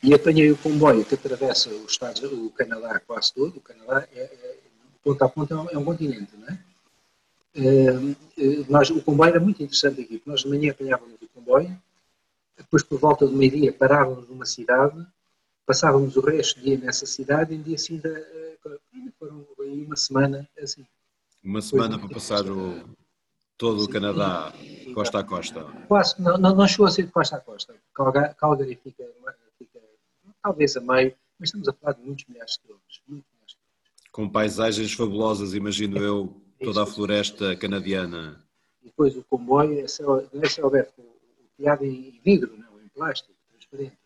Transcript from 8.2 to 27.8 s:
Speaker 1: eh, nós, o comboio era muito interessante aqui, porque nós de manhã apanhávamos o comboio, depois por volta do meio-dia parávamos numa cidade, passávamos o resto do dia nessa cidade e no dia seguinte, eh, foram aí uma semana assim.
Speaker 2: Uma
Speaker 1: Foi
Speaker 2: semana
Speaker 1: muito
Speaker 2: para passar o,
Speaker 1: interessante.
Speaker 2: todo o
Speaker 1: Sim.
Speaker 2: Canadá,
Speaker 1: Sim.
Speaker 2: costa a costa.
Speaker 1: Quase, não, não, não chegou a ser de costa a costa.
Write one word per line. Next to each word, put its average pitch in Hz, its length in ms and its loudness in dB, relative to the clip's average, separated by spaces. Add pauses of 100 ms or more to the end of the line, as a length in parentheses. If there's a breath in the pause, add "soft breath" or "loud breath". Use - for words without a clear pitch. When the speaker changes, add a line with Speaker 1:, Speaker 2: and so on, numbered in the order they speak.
Speaker 1:
eh, 143 300 2
nós, 143 220 6
o 160 120 -2
comboio 156 280 6
era 170 100 4
muito 196 220 0
interessante 139 380 -2
aqui, 113 180 -12
porque - 120 -14
nós 139 100 -4
de 135 80 -8
manhã 143 240 0
apanhávamos 120 480 -6
o 113 80 -20
comboio, 135 480 2 (800)
depois - 260 2
por 143 160 -6
volta 143 280 4
do 131 100 2
meio-dia 135 360 4
parávamos 131 560 2
numa 127 180 -14
cidade, 135 580 0 (600)
passávamos 139 500 2
o 131 40 4
resto 147 400 0
do 127 40 -20
dia 135 140 0
nessa 127 280 -6
cidade 151 480 -2
e 156 40 -10
no 156 60 -12
dia 156 140 -6
seguinte, 160 300 -8
eh, 160 480 -12 (640)
foram 147 280 -18 (140)
aí 139 240 -10
uma 151 120 -10
semana 139 520 -2 (120)
assim. 139 240 -14 (600)
Speaker 2:
Uma 101 160 -6
Speaker 1:
Foi 104 100 -10
Speaker 2:
semana 113 280 0
Speaker 1:
muito 104 100 -12
Speaker 2:
para - 60 -12
passar 104 360 -4
o, 95 180 -6
Speaker 1:
interessante. 85 280 -14 (640)
Speaker 2:
todo 113 200 -2
o 104 60 0
Speaker 1:
Sim. 98 80 -6
Speaker 2:
Canadá, 95 680 -2
Speaker 1:
Sim. - 360 -18
Speaker 2:
costa 104 240 -2
a 98 60 -4
costa. 87 400 -10 (220)
Speaker 1:
Quase, 202 340 2
não, 175 180 2
não, 190 160 6
não 196 120 6
chegou 196 200 4
a 175 40 4
ser 175 140 -2
de 165 80 -16
costa 156 240 0
a - 40 -10
costa. 110 340 -18 (200)